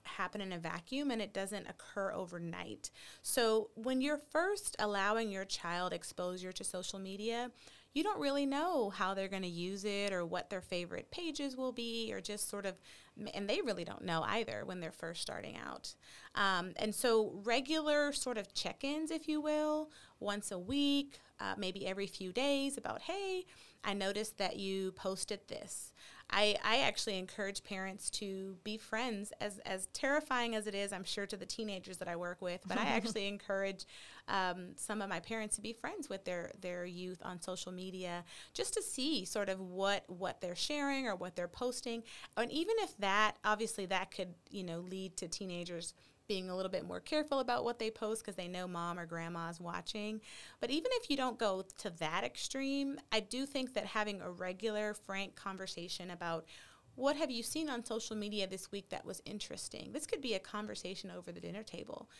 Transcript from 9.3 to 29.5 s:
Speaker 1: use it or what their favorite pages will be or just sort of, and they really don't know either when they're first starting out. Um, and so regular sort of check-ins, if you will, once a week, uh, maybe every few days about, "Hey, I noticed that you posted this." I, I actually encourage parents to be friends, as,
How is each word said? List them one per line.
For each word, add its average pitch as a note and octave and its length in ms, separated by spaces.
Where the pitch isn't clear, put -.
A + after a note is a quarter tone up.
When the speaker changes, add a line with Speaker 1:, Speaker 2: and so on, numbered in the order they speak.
Speaker 1:
use F3+ 360
it G3+ 280
or F3 120
what E3+ 240
their F#3 120
favorite - 500
pages D4 460
will B3+ 160
be A3+ 400
or F#3+ 80
just G3+ 280
sort G3+ 160
of, F#3 140
and G3+ 140
they E4 140
really F#3 220
don't - 200
know E3 240
either A3 360
when F3+ 140
they're E3 140
first E3 300
starting - 340
out. - 360
Um, F#3 400
and G#3+ 180
so A3+ 380
regular C#4+ 720
sort B3 260
of F#3+ 160
check-ins, D4 560
if D#4+ 160
you D4+ 140
will, D4+ 500
once G3+ 320
a F#3 60
week, C#4 600
uh, G3 160
maybe F#3+ 300
every G3 200
few F#3 260
days C#4 440
about, - 260
"Hey, F#4+ 440
I G3+ 100
noticed G3+ 440
that F#3+ 180
you F#3+ 360
posted F#3+ 560
this." - 440
I, G#3 300
I A#3+ 200
actually - 360
encourage G3 460
parents F#3+ 460
to F#3+ 520
be G#3+ 140
friends, G#3+ 640
as, G3+ 260